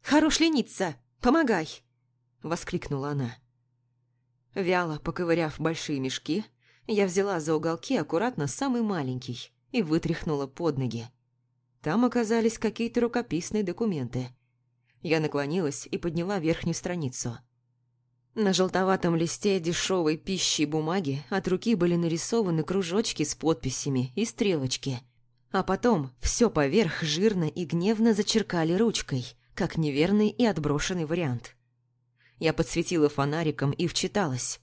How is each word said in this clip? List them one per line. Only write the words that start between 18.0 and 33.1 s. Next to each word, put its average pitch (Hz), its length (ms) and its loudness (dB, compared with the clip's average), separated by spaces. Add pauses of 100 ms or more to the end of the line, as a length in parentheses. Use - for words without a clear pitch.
На 202 200 2
желтоватом 185 600 2
листе 180 440 0
дешёвой 165 580 0
пищи - 460 0
и - 20 4
бумаги 156 640 -2
от 190 180 -2
руки 185 280 2
были 175 200 2
нарисованы 170 680 0
кружочки 185 600 -2
с - 120 -2
подписями 135 800 -2
и 214 100 0
стрелочки. 160 720 -2 (520)
А 190 120 0
потом 185 560 2
всё - 300 2
поверх 156 520 2
жирно 175 440 2
и 165 200 -4
гневно 208 480 2
зачеркали 185 600 2
ручкой, 180 520 0 (280)
как - 240 -2
неверный 160 520 4
и 247 160 2
отброшенный 156 600 0
вариант. 143 500 -4 (840)
Я 160 140 2
подсветила 165 560 2
фонариком 143 600 0